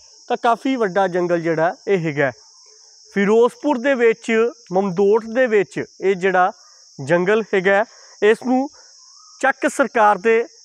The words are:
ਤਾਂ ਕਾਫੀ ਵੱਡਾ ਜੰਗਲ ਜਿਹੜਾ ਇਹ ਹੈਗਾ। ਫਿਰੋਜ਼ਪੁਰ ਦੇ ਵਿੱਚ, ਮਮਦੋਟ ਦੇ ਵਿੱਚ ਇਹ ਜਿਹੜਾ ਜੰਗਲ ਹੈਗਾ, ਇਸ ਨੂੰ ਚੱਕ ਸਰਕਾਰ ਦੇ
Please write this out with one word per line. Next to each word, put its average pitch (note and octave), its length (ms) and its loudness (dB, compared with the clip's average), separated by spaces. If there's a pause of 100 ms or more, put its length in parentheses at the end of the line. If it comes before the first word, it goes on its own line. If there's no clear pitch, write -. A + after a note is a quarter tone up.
(280)
ਤਾਂ A#3+ 140 -4
ਕਾਫੀ B3 340 0
ਵੱਡਾ G3 320 0
ਜੰਗਲ F3 320 -2
ਜਿਹੜਾ E3 340 -2 (140)
ਇਹ G3 100 0
ਹੈਗਾ। D3 320 -2 (840)
ਫਿਰੋਜ਼ਪੁਰ A#3 640 2
ਦੇ C#4 160 0
ਵਿੱਚ, A3+ 560 0 (220)
ਮਮਦੋਟ G3+ 520 0
ਦੇ A#3 220 0
ਵਿੱਚ G3 380 -2 (160)
ਇਹ F#3+ 140 0
ਜਿਹੜਾ F#3 380 0 (520)
ਜੰਗਲ F3+ 380 0 (120)
ਹੈਗਾ, G3 300 2 (380)
ਇਸ G#3+ 240 4
ਨੂੰ C4 220 -2 (720)
ਚੱਕ C4+ 280 0
ਸਰਕਾਰ G#3+ 500 0
ਦੇ A3+ 260 0 (200)